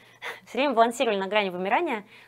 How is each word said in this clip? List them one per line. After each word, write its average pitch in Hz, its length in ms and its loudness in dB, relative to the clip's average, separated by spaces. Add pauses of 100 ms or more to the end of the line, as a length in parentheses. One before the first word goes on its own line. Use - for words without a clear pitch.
(200)
<laughs> - 280 -14
все 220 100 -12
время 269 160 2
балансировали 233 440 2
на 190 100 -2
грани 196 220 0
вымирания, 214 560 -2 (220)